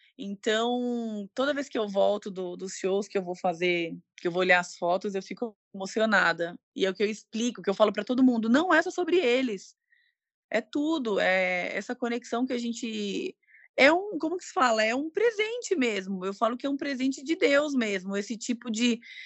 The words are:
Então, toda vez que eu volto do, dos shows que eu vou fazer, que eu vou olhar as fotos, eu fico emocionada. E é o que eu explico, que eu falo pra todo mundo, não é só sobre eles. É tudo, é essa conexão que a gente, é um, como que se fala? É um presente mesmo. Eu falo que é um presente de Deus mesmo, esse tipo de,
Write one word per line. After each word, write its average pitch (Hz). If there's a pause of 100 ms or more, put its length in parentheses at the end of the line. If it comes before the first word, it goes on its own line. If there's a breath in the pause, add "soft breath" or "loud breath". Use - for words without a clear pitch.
(200 soft breath)
Então, 226
toda 277
vez 277
que -
eu 214
volto 202
do, 180
dos 185
shows 196
que -
eu 190
vou 180
fazer, 175 (200)
que -
eu 170
vou 175
olhar 180
as -
fotos, 190
eu 190
fico 208 (200)
emocionada. 185 (180)
E 190
é 190
o 185
que 208
eu 202
explico, 220
que 202
eu 196
falo 208
pra 202
todo 262
mundo, 226
não 320
é 320
só 349
sobre 339
eles. 247 (720)
É 220
tudo, 285
é 180
essa 208
conexão 240
que 262
a 240
gente, 220 (400 soft breath)
é 269
um, 381
como 330
que -
se -
fala? 233
É 226
um 294
presente 427
mesmo. 196
Eu 196
falo 233
que -
é 277
um 277
presente 277
de 320
Deus 294
mesmo, 196
esse 208
tipo 233
de, 233 (260 loud breath)